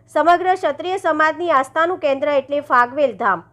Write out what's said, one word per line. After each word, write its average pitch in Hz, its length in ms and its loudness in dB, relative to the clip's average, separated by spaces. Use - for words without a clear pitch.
સમગ્ર 349 400 4
ક્ષત્રિય 349 540 -4
સમાજની 311 440 0
આસ્થાનું 320 560 0
કેન્દ્ર 277 300 0
એટલે 285 340 -4
ફાગવેલ 247 480 0
ધામ. 190 320 -2